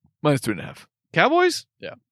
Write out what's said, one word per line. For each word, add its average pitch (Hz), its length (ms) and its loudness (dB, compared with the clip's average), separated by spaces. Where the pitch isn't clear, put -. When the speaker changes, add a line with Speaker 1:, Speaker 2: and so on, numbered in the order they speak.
Speaker 1:
minus 143 200 2
three 110 120 -4
and 90 80 -8
a - 40 -12
half. - 220 -18
Speaker 2:
Cowboys? 320 520 2
Speaker 1:
Yeah. - 160 -14